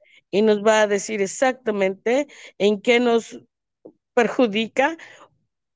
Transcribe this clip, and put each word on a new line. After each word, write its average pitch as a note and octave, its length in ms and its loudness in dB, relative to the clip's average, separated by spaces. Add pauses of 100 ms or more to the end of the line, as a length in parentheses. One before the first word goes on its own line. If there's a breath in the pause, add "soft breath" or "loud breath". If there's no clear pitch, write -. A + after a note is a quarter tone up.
(300 soft breath)
y G3+ 120 0
nos G#3+ 200 2
va G#3+ 200 2
a G#3+ 40 2
decir G3+ 360 -4
exactamente A3 1040 -2 (320 loud breath)
en G3+ 240 0
qué A#3+ 180 2
nos A#3 400 -2 (720)
perjudica, A#3+ 840 0 (760 loud breath)